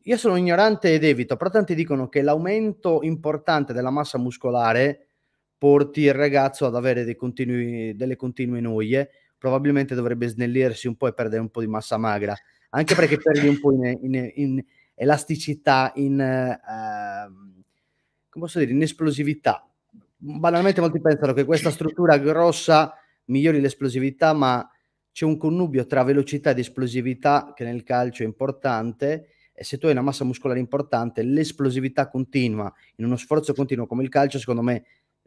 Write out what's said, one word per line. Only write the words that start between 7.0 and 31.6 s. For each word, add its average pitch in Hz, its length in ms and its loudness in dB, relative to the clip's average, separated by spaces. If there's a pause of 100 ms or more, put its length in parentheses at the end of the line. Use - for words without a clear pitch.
dei 113 120 -6
continui, 120 800 -4
delle 127 200 -4
continue 123 440 -6
noie. 117 520 -2 (260)
Probabilmente 135 560 0
dovrebbe 120 340 -2
snellirsi 120 600 -2
un 117 80 -4
po' 135 120 -2
e 113 60 -2
perdere 110 280 -4
un 113 80 -6
po' 117 120 -8
di 113 60 -4
massa 110 300 -4
magra, 104 380 -2 (360)
anche 156 240 0
perché 156 220 2
perdi 147 300 2
un 143 120 4
po' 143 120 2
in, 127 300 0
in, 127 320 -4
in 135 300 -4 (360)
elasticità, 143 960 0
in, 139 240 0
ehm, 104 1400 -6 (640)
come 165 180 -12
posso 170 140 -6
dire, 127 120 2
in 139 100 2
esplosività. 147 840 -2 (520)
Banalmente 170 640 0
molti 165 180 0
pensano 147 320 2
che 131 140 2
questa 156 260 2
struttura 160 460 2
grossa 156 760 2 (320)
migliori 143 360 2
l'esplosività, 135 720 0
ma 127 360 0 (440)
c'è - 100 -6
un 156 140 2
connubio 156 480 0
tra 131 180 2
velocità 143 460 2
ed 127 100 2
esplosività 127 960 -2
che - 80 -10
nel 117 200 -8
calcio 123 400 -2
è - 20 -2
importante, 135 1040 -4 (260)
e - 100 -20
se - 140 -10
tu 143 80 -8
hai 156 80 4
una 123 80 2
massa 139 240 -2
muscolare 127 340 -4
importante, 120 640 -4
l'esplosività 135 840 -2